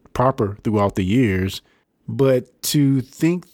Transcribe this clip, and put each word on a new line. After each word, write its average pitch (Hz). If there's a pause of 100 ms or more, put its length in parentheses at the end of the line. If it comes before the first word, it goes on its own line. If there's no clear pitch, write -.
(140)
proper 120
throughout 104
the 98
years. 95 (440)
But 127
to 139
think 170